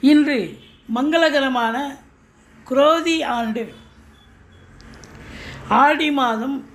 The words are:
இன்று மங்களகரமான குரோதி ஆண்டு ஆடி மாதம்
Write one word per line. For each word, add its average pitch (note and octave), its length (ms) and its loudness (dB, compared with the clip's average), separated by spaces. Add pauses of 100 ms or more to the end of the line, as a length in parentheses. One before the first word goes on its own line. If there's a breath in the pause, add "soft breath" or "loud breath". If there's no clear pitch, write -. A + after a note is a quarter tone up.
(120)
இன்று D4 280 4 (500)
மங்களகரமான C4+ 880 0 (880)
குரோதி D#4+ 500 2 (200)
ஆண்டு A3+ 300 -4 (2250 loud breath)
ஆடி D4+ 360 2
மாதம் B3 400 -2 (160)